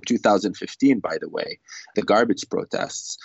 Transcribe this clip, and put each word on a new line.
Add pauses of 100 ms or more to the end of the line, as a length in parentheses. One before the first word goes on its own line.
two
thousand
fifteen,
by
the
way, (360)
the
garbage
protests,